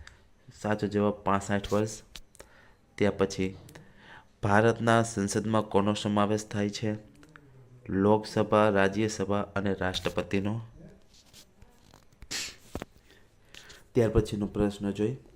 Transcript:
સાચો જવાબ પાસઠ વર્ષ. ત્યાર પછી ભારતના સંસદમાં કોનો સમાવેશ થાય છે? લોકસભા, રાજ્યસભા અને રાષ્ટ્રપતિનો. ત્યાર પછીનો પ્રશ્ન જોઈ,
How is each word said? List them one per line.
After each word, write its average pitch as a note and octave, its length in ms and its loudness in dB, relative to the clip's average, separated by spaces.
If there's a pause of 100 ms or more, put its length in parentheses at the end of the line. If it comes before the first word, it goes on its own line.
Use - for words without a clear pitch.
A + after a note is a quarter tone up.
(600)
સાચો G#2 260 -2
જવાબ G2+ 260 2
પાસઠ G2 600 -2
વર્ષ. G#2+ 300 -2 (920)
ત્યાર G2+ 220 2
પછી F#2+ 400 -2 (840)
ભારતના A2+ 600 4
સંસદમાં G#2+ 600 0
કોનો G#2 300 2
સમાવેશ G#2 540 0
થાય G#2 220 -2
છે? G#2+ 260 -6 (960)
લોકસભા, G#2+ 800 4
રાજ્યસભા G2+ 720 0
અને G2 320 -2
રાષ્ટ્રપતિનો. F#2 880 -4 (3250)
ત્યાર A2+ 160 4
પછીનો G#2 380 0
પ્રશ્ન G2+ 440 -2
જોઈ, G#2+ 260 -2 (180)